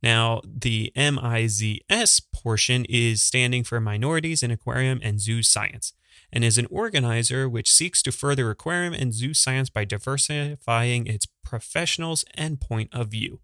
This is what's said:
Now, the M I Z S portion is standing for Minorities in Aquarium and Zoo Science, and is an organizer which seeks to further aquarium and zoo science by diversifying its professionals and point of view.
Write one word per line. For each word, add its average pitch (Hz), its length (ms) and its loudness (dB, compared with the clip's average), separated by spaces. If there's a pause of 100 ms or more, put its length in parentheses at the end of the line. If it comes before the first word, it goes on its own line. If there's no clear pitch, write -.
Now, 113 440 2
the 113 500 -2
M 143 240 2
I 117 280 0
Z 107 420 -2
S 214 300 4
portion 117 680 0
is 117 360 2
standing 123 400 2
for 117 180 -2
Minorities 147 640 -2
in 139 80 0
Aquarium 123 500 0
and 104 180 -2
Zoo 110 220 -2
Science, - 520 0 (380)
and 117 120 0
is 113 140 4
an 120 120 0
organizer 131 800 0
which 117 220 0
seeks - 320 4
to 131 80 -2
further 139 380 0
aquarium 175 440 -2
and 127 200 -2
zoo 123 200 -4
science 131 360 2
by 107 160 -2
diversifying 123 1200 -2
its 110 180 -2 (180)
professionals 165 800 -4 (120)
and 156 260 -4
point 110 320 -4
of 120 140 -2
view. 107 360 -10